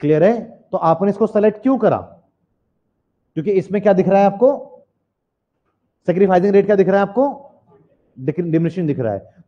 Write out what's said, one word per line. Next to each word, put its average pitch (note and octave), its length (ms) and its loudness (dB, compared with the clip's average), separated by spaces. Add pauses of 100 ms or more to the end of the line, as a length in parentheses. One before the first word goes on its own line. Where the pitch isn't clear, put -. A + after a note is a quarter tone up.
क्लियर D3+ 240 2
है? A3 480 -2
तो F#3 60 -4
आपने E3+ 320 0
इसको G#3+ 160 -2
select G#3+ 360 -2
क्यों C4 160 0
करा? E3 200 0 (1400)
क्योंकि E3 180 -4
इसमें G3 300 -2
क्या G#3 100 4
दिख F3+ 160 2
रहा G3 120 2
है G3+ 60 4
आपको? A3+ 440 0 (1400)
Sacrificing F#3+ 460 2
rate G3 140 4
क्या G#3 100 2
दिख F#3 120 2
रहा G3 80 2
है G3+ 60 2
आपको? B3 480 -4 (680)
डिक-, D#3 320 -6
diminishing E3 360 -2
दिख C#3+ 120 -4
रहा A2+ 140 -4
है। - 220 -10 (140)